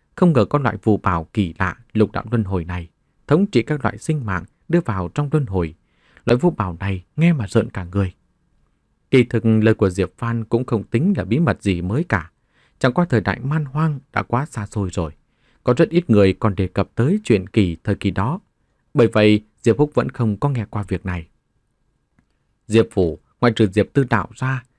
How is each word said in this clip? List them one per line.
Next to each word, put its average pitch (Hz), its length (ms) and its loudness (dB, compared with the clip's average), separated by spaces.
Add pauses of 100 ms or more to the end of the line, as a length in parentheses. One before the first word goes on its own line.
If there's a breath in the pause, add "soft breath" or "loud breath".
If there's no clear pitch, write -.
(160)
không 175 180 4
ngờ 117 120 4
có 143 140 -2
loại 113 180 -2
phù 107 200 2
bảo 85 360 -2
kỳ 92 260 0
lạ 92 180 -4 (160)
Lục 107 180 2
Đạo - 200 -6
Luân 117 120 0
Hồi 92 220 -4
này, 87 240 -10 (380)
thống 175 200 2
trị 117 160 2
các 147 200 -6
loại - 140 -2
sinh 151 280 -4
mạng 92 180 -6 (260)
đưa - 120 2
vào 95 280 -4
trong 147 220 -4
luân 151 140 0
hồi. 90 300 -4 (500 soft breath)
Loại 123 140 2
phù 170 120 2
bảo 90 280 -4
này 95 240 -6 (120)
nghe 165 180 4
mà 127 140 -4
rợn - 220 0
cả 95 220 -10
người. 95 220 -2 (1000)
Kỳ 127 120 6
thực 117 220 -2
lời 110 280 4
của 104 160 0
Diệp 92 280 -4
Phan 117 280 -6
cũng 123 200 -2
không 110 180 -2
tính 165 340 0
là 98 60 -2
bí 104 160 0
mật 139 240 0
gì 90 180 0
mới 104 220 -2
cả. 92 280 -4 (480)
Chẳng 127 140 0
qua 175 160 2
thời 113 120 2
đại 98 180 -2
man 147 260 -4
hoang 147 340 -2 (140)
đã 104 100 -2
quá 131 220 -2
xa 107 200 -8
xôi 101 260 -4
rồi. 82 200 -4 (520)
Có 127 140 2
rất 170 120 2
ít 170 200 0
người 101 240 6
còn 104 220 -2
đề 92 120 -2
cập - 280 -2
tới 160 280 0
chuyện 95 240 0
kỳ 87 360 0
thời 101 120 -2
kỳ 98 160 -2
đó. 113 280 -4 (540)
Bởi 120 140 4
vậy, 107 360 4 (180)
Diệp 110 160 2
Húc 147 160 0
vẫn 131 160 -2
không 110 280 -2
có 143 120 -2
nghe 117 200 -4
qua 104 180 -6
việc - 180 -6
này. 90 220 -8 (1400)
Diệp 110 240 4
Phủ, 85 280 -2 (220)
ngoại 120 140 2
trừ 110 180 2
Diệp 101 200 2
Tư 139 160 2
Đạo 104 260 -2
ra, 131 280 -6 (160)